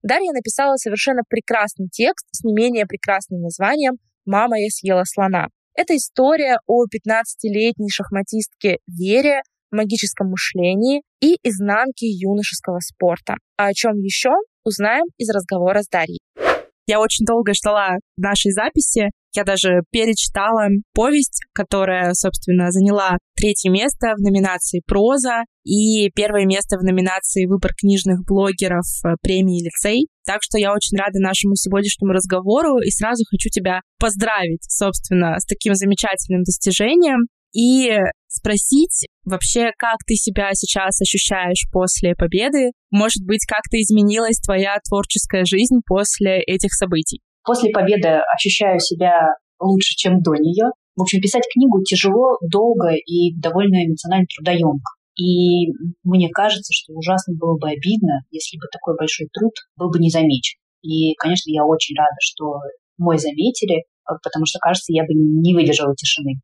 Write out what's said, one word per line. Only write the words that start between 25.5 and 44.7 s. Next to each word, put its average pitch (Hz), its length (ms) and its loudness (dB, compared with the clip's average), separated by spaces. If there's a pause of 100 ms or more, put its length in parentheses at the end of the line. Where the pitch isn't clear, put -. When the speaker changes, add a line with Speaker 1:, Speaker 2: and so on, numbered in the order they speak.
Speaker 1:
и 214 500 2
первое 208 300 2
место 196 320 0
в 185 60 -4
номинации 185 640 0
"Выбор 190 320 0
книжных 190 480 2
блогеров", 190 600 0 (200)
э, 170 160 2
премии 185 440 0
"Лицей". 220 420 -2 (180)
Так 202 180 -4
что - 140 -4
я 202 160 2
очень 202 240 -2
рада 196 220 -2
нашему 190 360 0
сегодняшнему 196 580 0
разговору 190 680 0
и 208 100 0
сразу 226 400 -2
хочу - 200 -2
тебя 185 320 -2 (180)
поздравить, 202 640 -2
собственно, 180 760 0
с - 60 -4
таким 202 300 -2
замечательным 190 680 -2
достижением 240 840 2 (260)
и 240 440 4 (300)
спросить - 800 0 (180)
вообще, 226 520 0
как 226 280 -2
ты 226 100 -2
себя 202 380 -2
сейчас 196 480 -2
ощущаешь 185 720 -2
после 180 440 0
победы? 240 560 0 (200)
Может 202 340 2
быть, 214 200 0
как-то 220 360 -2
изменилась 214 580 2
твоя 196 380 0 (100)